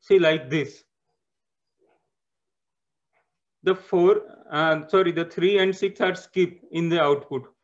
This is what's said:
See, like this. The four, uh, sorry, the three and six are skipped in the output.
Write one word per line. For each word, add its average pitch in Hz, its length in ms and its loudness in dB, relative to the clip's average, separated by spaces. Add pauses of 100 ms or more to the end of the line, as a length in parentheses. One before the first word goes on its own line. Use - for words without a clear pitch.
See, 196 180 4
like 156 300 0
this. 147 340 -6 (2750)
The 185 120 0
four, 190 480 0 (280)
uh, 156 360 -2
sorry, 190 240 2
the 165 140 -4
three 190 340 0
and 190 160 0
six 196 260 -4
are 185 140 0
skipped - 560 -6
in 165 180 -4
the 165 100 0
output. 143 440 -2 (200)